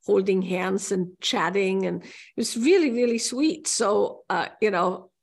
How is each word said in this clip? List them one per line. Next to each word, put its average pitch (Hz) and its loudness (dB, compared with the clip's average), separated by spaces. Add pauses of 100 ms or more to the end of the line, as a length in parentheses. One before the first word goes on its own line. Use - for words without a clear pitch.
holding 196 2
hands 185 -2
and 185 -2 (120)
chatting. 190 0
And 175 -4
it - -18 (260)
was 233 -4
really, 311 4
really 233 0
sweet. 269 -2
So, - 0
uh, 175 -2 (120)
you 214 2
know 180 -2 (120)